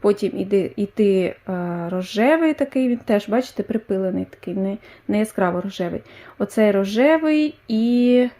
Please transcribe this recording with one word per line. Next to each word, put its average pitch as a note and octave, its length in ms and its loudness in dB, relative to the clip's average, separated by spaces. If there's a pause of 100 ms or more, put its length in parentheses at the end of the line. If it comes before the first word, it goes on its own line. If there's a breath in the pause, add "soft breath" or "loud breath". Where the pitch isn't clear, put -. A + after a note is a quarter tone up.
потім G3+ 360 0
іде, F#3+ 380 0
іти, G3 600 0 (140)
е, F3 400 -6
рожевий A#3+ 640 0
такий, C4+ 360 -2
він A#3+ 80 0
теж, G#3 320 -2
бачите, A3+ 340 -2
припилений F#3+ 640 -4
такий, - 280 -12
не, G3 240 -4 (300 loud breath)
не G#3 120 0
яскраво F#3 420 -2
рожевий. F3+ 400 -6 (360 loud breath)
Оцей G#3 340 2
рожевий D4+ 840 2 (120)
і A#3+ 640 4 (100)